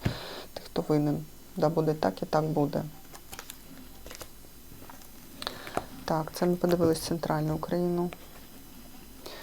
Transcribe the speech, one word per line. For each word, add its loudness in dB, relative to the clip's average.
тих, -10
хто -2
винен. 4
Да 6
буде 4
так 2
і 0
так 4
буде. 2
Так, 2
це 2
ми 8
подивились 6
центральну 2
Україну. 2